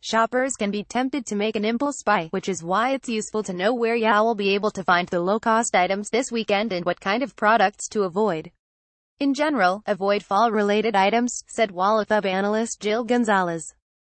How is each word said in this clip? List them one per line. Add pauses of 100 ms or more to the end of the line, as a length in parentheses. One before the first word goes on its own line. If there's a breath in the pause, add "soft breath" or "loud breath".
shoppers
can
be
tempted
to
make
an
impulse
buy,
which
is
why
it's
useful
to
know
where
you
will
be
able
to
find
the
low-cost
items
this
weekend
and
what
kind
of
products
to
avoid. (720)
"In
general,
avoid
fall-related
items,"
said
Wallapub
analyst
Jill
Gonzalez. (460)